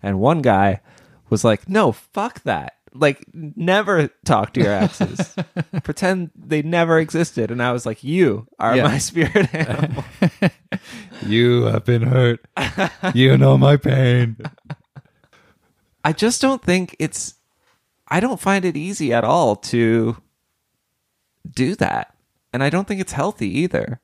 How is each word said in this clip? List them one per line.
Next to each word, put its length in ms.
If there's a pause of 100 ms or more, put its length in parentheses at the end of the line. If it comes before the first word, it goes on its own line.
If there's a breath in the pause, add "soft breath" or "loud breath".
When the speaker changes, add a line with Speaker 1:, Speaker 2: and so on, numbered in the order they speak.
Speaker 1:
And 180
one 220
guy 380 (500 soft breath)
was 140
like, 240
"No, 240
fuck 520
that. 300 (200)
Like, 280 (120)
never 760 (160)
talk 300
to 80
your 100
exes. 640 (220)
Speaker 2:
<laughs> 260
Speaker 1:
Pretend 500
they 280
never 360
existed." 520
And 120
I 100
was 120
like, 180
"You 440 (120)
are 180
Speaker 2:
Yeah. 80
Speaker 1:
my 140
spirit 560
animal." 500 (160)
Speaker 2:
<laughs> 300 (760 loud breath)
You 380
have 200
been 180
hurt. 380 (160)
Speaker 1:
<laughs> 580
Speaker 2:
You 220
know 220
my 180
pain. 600 (1700 soft breath)
Speaker 1:
I 80
just 280
don't 220
think 360
it's, 360 (720)
I 140
don't 200
find 240
it 120
easy 360
at 120
all 320
to 600 (1300)
do 260
that. 380 (380)
And 100
I 80
don't 180
think 120
it's 120
healthy 360 (100)
either. 460